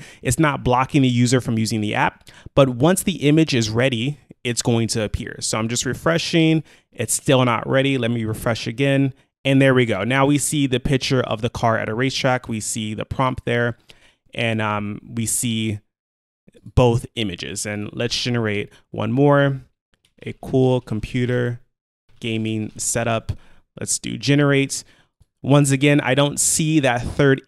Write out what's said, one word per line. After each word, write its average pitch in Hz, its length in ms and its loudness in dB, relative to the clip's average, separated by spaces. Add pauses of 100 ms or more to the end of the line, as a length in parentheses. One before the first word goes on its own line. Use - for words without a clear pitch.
(200)
It's 127 200 0
not 139 240 0
blocking 127 380 2
the 131 60 4
user 123 320 4
from 117 180 -2
using 110 220 -2
the 107 140 -4
app, - 340 -2 (280)
but 135 140 6
once 139 340 2
the 147 240 0
image 151 260 4
is 113 160 0
ready, 123 480 -2 (240)
it's 120 200 -4
going 117 260 2
to 110 160 -4
appear. - 360 -8
So - 180 -4
I'm 113 100 -2
just 120 180 -4
refreshing. 160 800 2 (260)
It's - 240 -6
still 131 300 2
not 117 240 0
ready. 135 300 0
Let 117 120 -2
me 120 140 -2
refresh 110 420 -4
again. 135 480 0 (300)
And 135 180 4
there 135 120 6
we 127 120 4
go. 98 160 -2
Now 135 240 0
we 147 120 2
see 139 280 -2
the 123 140 0
picture 131 400 0
of 110 200 -4
the 113 100 -4
car 113 280 0
at 107 100 -6
a 110 60 -4
racetrack. 127 540 -2
We 113 100 -6
see 107 360 -6
the 107 100 -8
prompt 127 400 -4
there, 120 320 -2 (580)
and, 113 260 -2
um, 104 420 -4
we 117 220 -6
see 110 560 -4 (920)
both 120 400 4
images. 98 500 -6
And 104 280 -8
let's 120 280 -4
generate 110 520 -2 (180)
one 110 220 -4
more, 139 500 2 (600)
a 110 200 -12
cool 127 380 2
computer 120 800 -4 (600)
gaming 110 560 -4
setup. 113 560 -4 (480)
Let's - 180 -4
do 117 180 -8
generate. 139 680 2 (580)
Once 143 280 4
again, 147 300 4
I 127 140 0
don't 143 240 0
see 156 420 0
that 120 220 0
third 135 460 2